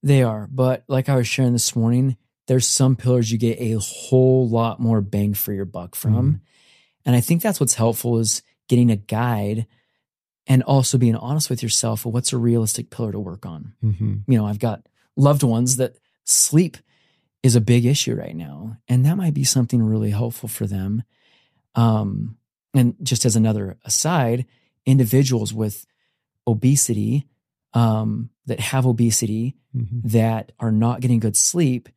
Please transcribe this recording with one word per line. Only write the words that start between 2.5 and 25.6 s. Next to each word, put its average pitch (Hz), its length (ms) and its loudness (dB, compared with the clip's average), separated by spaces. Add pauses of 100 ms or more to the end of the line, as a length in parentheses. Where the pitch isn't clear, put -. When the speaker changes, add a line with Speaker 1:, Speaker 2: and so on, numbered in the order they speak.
Speaker 1:
some 131 280 2
pillars 120 360 0
you 117 60 -2
get 113 220 0
a 113 200 -2
whole 131 680 2
lot 113 320 0
more 113 220 2
bang 104 320 -2
for 104 200 -6
your 98 120 -6
buck 87 300 -14
from. - 180 0
Speaker 2:
Mm-hmm. 110 220 2 (720)
Speaker 1:
And 123 100 4
I 123 60 4
think 165 200 0
that's - 180 -2
what's - 160 0
helpful 117 440 0
is 113 220 -2 (280)
getting 120 200 4
a 113 60 2
guide 110 720 -4 (800)
and 131 160 4
also 135 340 2
being 120 180 2
honest 135 340 -4
with 117 120 -6
yourself 110 440 -4
of 117 80 -6
what's 123 200 -4
a 127 40 -4
realistic 117 520 0
pillar 110 220 -6
to 101 80 -8
work 101 260 -12
on. 82 280 -14 (100)
Speaker 2:
Mm-hmm. 101 480 -2
Speaker 1:
You 123 60 4
know, 107 80 0
I've 104 140 -6
got 110 280 -6 (280)
loved 139 280 4
ones 123 340 0
that 127 200 -4 (280)
sleep - 520 2 (680)
is 120 120 4
a 120 60 6
big 120 240 4
issue 127 300 0
right 85 200 -10
now, 82 420 -14 (100)
and 127 180 2
that 160 100 2
might 180 180 0
be 143 100 -2
something 123 380 0
really 110 280 0
helpful 113 400 -4
for - 160 -6
them. 101 380 -4 (720)
Um, 110 640 0 (360)
and 123 300 2
just 123 220 -2
as 113 100 0
another 107 500 0
aside, 127 600 0 (400)
individuals 127 680 2
with 110 320 -6 (600)